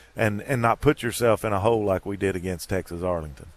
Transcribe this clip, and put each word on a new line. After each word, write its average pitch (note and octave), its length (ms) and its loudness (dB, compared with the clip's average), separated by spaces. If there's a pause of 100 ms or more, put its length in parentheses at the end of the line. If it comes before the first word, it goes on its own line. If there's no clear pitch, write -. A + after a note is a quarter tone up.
(160)
and, G#2 260 0
and B2+ 220 -2
not A2+ 180 2
put D3 220 4
yourself A2+ 420 2
in G#2+ 80 0
a G2 60 0
hole A2 240 2
like F#2+ 240 0
we G2+ 100 -6
did F#2+ 180 0
against F2+ 340 -6
Texas F2 340 -4
Arlington. E2 540 -4